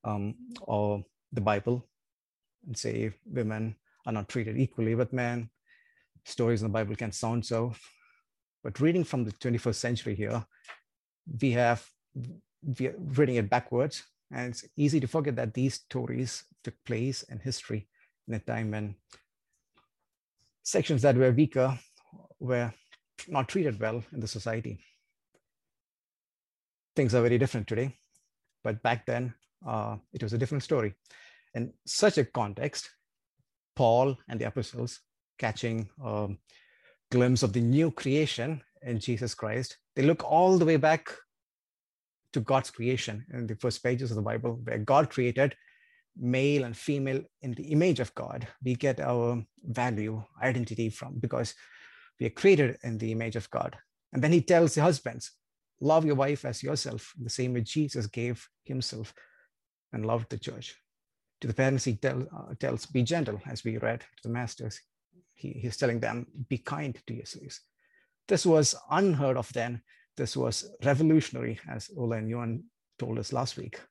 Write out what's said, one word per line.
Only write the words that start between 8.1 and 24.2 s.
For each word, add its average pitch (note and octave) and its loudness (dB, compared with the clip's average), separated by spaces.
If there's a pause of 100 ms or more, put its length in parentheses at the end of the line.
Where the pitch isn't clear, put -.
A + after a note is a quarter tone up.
But - -6
reading E3 4
from B2+ -2
the G#2+ -4
twenty-first A#2+ -2
century A#2 -2
here, G#2+ -4 (1000)
we C#3 2
have, A#2+ 4 (960)
we B2+ 0
are - -4
reading C#3 2
it G#2 2
backwards, B2 0 (300)
and B2 -6
it's - -12 (120)
easy D3 4
to B2 -4
forget C#3 -2
that A2+ -4
these B2+ 0
stories B2 -6 (180)
took A#2 -10 (120)
place B2 -4
in A#2 -12
history A2+ -8 (380)
in A#2 -6
a A2 -4
time A2+ -4
when G#2 -6 (1700)
sections A#2 0
that C#3 8
were B2+ 8
weaker C3 4 (600)
were A#2+ -2 (560)
not C3+ -2
treated D3 -2
well A2+ -2 (100)
in C#3+ -8